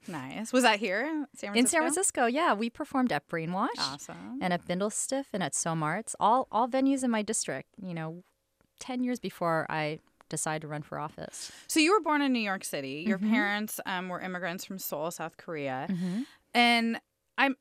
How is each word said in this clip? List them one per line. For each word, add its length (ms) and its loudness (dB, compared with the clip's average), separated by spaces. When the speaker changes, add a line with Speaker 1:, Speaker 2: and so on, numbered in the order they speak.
Speaker 1:
Nice. 460 -10
Was 120 6
that 160 4
here 200 0
in 340 -2
San 180 -8
Francisco? 60 0
Speaker 2:
In 80 6
San 140 4
Francisco, 460 2
yeah. 260 4
We 160 0
performed 420 0
at 180 -2
Brainwash 400 -2
Speaker 1:
Awesome. 640 -8
Speaker 2:
and 100 2
at 140 -2
Bindlestiff 680 -2
and 100 0
at 120 -2
Som 280 0
Arts, 380 -2
all, 320 4
all 160 4
venues 340 4
in 80 2
my 120 2
district, 480 -4
you 120 -8
know, 280 -8
ten 240 -2
years 160 0
before 520 0
I 280 -2
decided 320 -2
to 80 -10
run 140 -6
for 160 -8
office. 520 -10
Speaker 1:
So 120 4
you 120 8
were 80 8
born 200 2
in 140 2
New 40 2
York 260 -2
City. 420 -6
Your 100 2
Speaker 2:
Mm-hmm. 160 2
Speaker 1:
parents, 540 0
um, 240 -2
were 100 -4
immigrants 460 -6
from 120 -10
Seoul, 320 -4
South 280 -8
Korea. 500 -4
Speaker 2:
Mm-hmm. 340 -2
Speaker 1:
And 480 4
I'm, 200 4